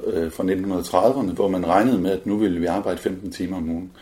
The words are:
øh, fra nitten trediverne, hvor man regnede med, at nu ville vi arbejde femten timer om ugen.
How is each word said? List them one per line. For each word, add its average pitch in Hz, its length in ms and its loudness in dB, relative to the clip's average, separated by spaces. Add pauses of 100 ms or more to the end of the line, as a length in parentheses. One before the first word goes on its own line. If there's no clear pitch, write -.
øh, 82 260 -2
fra 90 120 -4
nitten 92 400 0
trediverne, 107 480 2
hvor 98 160 2
man 90 180 0
regnede 104 320 4
med, 90 120 0
at 92 160 -2
nu 104 100 0
ville 95 240 2
vi 85 60 0
arbejde 92 320 -2
femten 95 340 -6
timer 92 240 -6
om 82 140 -4
ugen. 87 200 -6 (120)